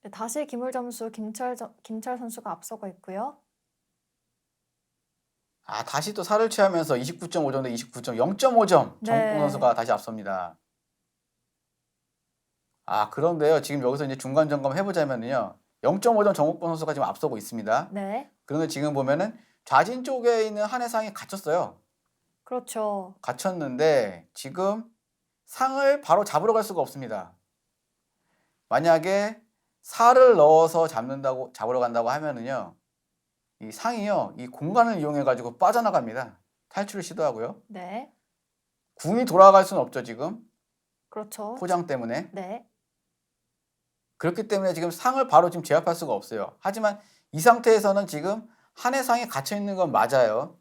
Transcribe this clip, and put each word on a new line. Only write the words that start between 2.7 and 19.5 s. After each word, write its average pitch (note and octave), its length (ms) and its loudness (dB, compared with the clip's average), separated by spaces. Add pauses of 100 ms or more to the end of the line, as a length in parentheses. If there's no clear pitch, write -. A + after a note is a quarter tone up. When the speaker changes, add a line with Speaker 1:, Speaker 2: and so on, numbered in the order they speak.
Speaker 1:
있고요. G3 500 -10 (2250)
Speaker 2:
아, G#2+ 200 -8
다시 D#3+ 300 -6
또 G#3 80 -8
살을 G#3+ 260 2
취하면서 F3 480 2
이십구 D#3+ 320 -6
점 E3 160 -2
오 C3+ 80 -2
점 C3+ 120 -2
대 B2+ 60 -6
이십구 A#2 300 -10
점, A#2 160 -8
영점오 G#3 480 4
점. E3 400 2
정국봉 A3 300 0
Speaker 1:
네. - 40 -2
Speaker 2:
선수가 C#3 360 2
다시 A#2 180 -2
앞섭니다. G2 640 -6 (2250)
아, G#2+ 240 -2
그런데요. D#3 500 2
지금 C#3+ 220 -6
여기서 C#3 240 -2
이제 C3+ 100 -6
중간 C#3 320 0
점검 C#3 300 -2
해보자면요. C3 800 -4 (240)
영점오 G#3 420 2
점 G3+ 80 4
정국봉 D#3+ 380 -2
선수가 D#3 240 -4
지금 C#3 120 -2
앞서고 A#2 300 -4
있습니다. A2+ 540 -4
Speaker 1:
네. G3+ 420 -8 (140)
Speaker 2:
그런데 D#3 220 -2
지금 D3+ 260 -4
보면은 D3 440 -2 (260)